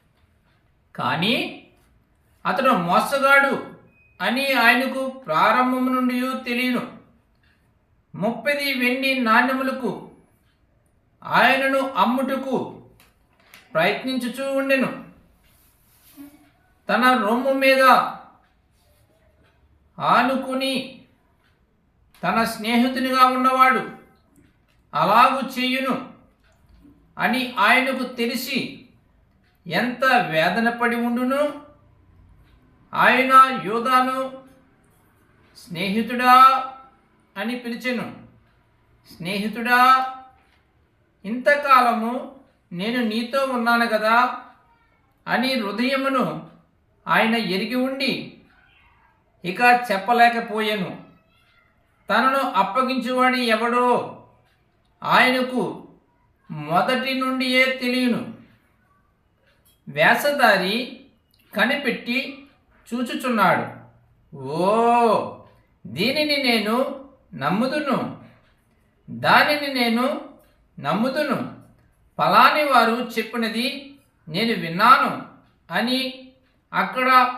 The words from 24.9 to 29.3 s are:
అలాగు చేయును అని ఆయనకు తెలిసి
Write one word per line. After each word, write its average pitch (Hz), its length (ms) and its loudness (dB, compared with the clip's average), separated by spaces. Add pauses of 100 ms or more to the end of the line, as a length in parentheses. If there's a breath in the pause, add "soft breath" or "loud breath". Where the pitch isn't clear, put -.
అలాగు 240 640 2
చేయును 254 540 -4 (1040)
అని 247 400 -2
ఆయనకు 247 460 2
తెలిసి 240 840 -6 (840)